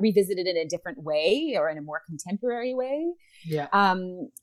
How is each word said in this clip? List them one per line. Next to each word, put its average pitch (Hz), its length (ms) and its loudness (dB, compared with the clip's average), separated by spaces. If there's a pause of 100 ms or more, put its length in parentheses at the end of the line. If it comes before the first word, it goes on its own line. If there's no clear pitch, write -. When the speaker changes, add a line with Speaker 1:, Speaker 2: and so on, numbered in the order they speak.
Speaker 1:
revisited 190 460 4
in 180 100 0
a 160 100 0
different 170 360 -8
way 175 540 2
or 156 120 2
in 156 100 -4
a 147 40 -10
more 151 240 -6
contemporary 233 680 -4
way. 262 300 -2 (400)
Speaker 2:
Yeah. 151 280 -2
Speaker 1:
Um, 185 580 2 (120)